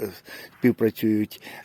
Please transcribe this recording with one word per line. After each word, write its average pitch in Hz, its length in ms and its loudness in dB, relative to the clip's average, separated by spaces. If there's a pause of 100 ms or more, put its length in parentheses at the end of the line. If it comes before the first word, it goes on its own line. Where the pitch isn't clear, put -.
е, 107 60 -6 (520)
співпрацюють 110 840 2 (240)